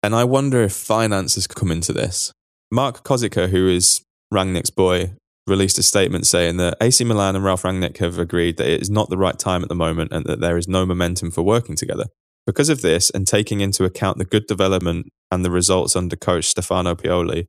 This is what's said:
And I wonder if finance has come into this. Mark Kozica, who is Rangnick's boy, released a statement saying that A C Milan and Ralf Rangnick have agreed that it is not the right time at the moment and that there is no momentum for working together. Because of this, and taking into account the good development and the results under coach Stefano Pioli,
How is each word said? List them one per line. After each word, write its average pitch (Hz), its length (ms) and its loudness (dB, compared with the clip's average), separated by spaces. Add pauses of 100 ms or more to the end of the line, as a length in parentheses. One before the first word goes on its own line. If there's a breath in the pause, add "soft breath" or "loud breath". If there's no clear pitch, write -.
And 104 140 2
I 120 80 4
wonder 131 380 2
if 98 100 2
finance 107 640 0
has 95 100 -4
come - 240 -2
into 82 220 -2
this. - 400 -4 (400)
Mark 123 320 -2
Kozica, 110 460 0
who 92 180 4
is 90 340 2 (320)
Rangnick's 92 360 0
boy, 90 420 2 (340)
released 98 320 2
a - 40 0
statement 92 440 2
saying 87 300 2
that 87 240 0
A 117 100 4
C 127 140 2
Milan 101 320 2
and 95 80 -2
Ralf 92 180 0
Rangnick 92 360 -4
have 87 200 -2
agreed 87 380 0
that 60 120 0
it 82 140 0
is 95 80 -6
not 107 200 0
the 90 80 -2
right 95 200 0
time 90 240 -2
at 82 60 -8
the - 60 -4
moment 82 380 -2
and 80 140 -4
that 76 140 -4
there 85 160 0
is 85 120 -2
no 92 180 0
momentum 87 440 -2
for 85 120 -4
working 104 340 0
together. - 300 -6 (400)
Because - 220 0
of 143 140 0
this, 85 280 2
and 95 160 -2
taking 104 340 0
into 98 240 0
account 95 340 -2
the 92 60 -2
good 107 220 0
development 92 600 0 (220)
and 92 140 0
the 90 60 0
results 90 440 2
under 90 220 -2
coach 87 300 0
Stefano 90 500 -2
Pioli, 87 520 -2